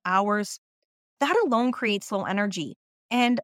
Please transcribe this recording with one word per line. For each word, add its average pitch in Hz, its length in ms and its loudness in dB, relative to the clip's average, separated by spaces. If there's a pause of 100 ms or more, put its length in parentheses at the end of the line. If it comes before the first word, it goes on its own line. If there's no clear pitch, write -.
hours. 202 540 0 (600)
That 294 160 2 (100)
alone 247 260 2
creates 214 400 -2
low 196 140 -2
energy. 190 520 -4 (340)
And 240 320 2